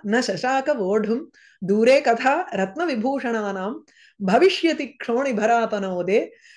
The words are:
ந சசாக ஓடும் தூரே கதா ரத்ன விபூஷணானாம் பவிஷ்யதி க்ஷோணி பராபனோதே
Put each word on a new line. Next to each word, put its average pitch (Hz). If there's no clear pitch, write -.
ந 214
சசாக 262
ஓடும் 214
தூரே 226
கதா 269
ரத்ன 190
விபூஷணானாம் 233
பவிஷ்யதி 302
க்ஷோணி 262
பராபனோதே 208